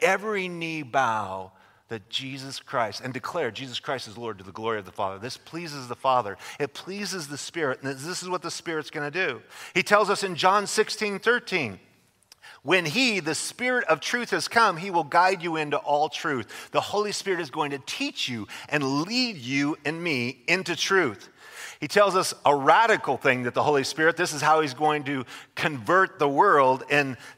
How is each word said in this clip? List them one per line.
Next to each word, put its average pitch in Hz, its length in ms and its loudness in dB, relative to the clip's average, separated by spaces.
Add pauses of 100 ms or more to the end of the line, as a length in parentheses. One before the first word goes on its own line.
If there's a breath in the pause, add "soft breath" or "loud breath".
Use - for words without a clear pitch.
every 196 460 0
knee 165 360 -8
bow 107 680 -2 (380 soft breath)
that 110 200 -10
Jesus 135 500 -8
Christ, 113 420 -4
and 131 120 -8
declare 131 360 -4
Jesus 120 300 -10
Christ 135 280 -8
is 104 100 -16
Lord 113 220 -8
to 95 40 -18
the 95 80 -16
glory 110 280 -4
of 95 60 -10
the 92 60 -18
Father. 98 280 -4
This 110 180 -12
pleases 147 500 -12
the 120 80 -8
Father. 123 420 0 (220 loud breath)
It 143 140 -4
pleases 185 540 -8
the 143 100 -12
Spirit, 143 440 -4
and 135 160 -6
this 165 240 -8
is 180 80 -10
what 180 120 -4
the 170 100 -8
Spirit's 156 380 -6
gonna 147 200 -6
do. 147 320 -4 (320 loud breath)
He 185 100 2
tells 208 260 4
us 196 140 0
in 185 120 -4
John 190 320 4
sixteen 208 500 -2
thirteen, 165 640 -2 (840 loud breath)
"When 170 220 4
he, 208 360 0
the 147 140 -2
Spirit 247 500 -2
of 160 160 2
truth, 240 300 -4
has - 180 -2
come, 208 280 4
he 190 140 -8
will 170 140 0
guide 175 360 4
you 165 140 -4
into 147 220 -2
all 147 320 0
truth." - 640 -6
The 147 100 2
Holy 208 320 -2
Spirit 185 260 -2
is 160 100 -6
going 151 220 -2
to 139 80 -6
teach - 480 -6
you 113 200 -6 (200 loud breath)
and 143 360 0
lead 233 340 -2
you 143 480 -2
and 165 180 -4
me 131 440 -4
into 170 280 0
truth. 156 540 0 (500 loud breath)
He 151 80 -6
tells 196 280 4
us 175 180 2 (120)
a 143 80 8
radical 160 640 6
thing 127 260 2
that 120 100 -2
the 127 100 2
Holy 139 200 4
Spirit, 160 340 2
this 170 160 0
is 139 80 -4
how 156 200 6
he's 143 120 -2
going 151 320 0
to 135 200 -2 (300 loud breath)
convert 160 640 2
the 147 80 4
world 139 640 6
in 139 280 2 (200 loud breath)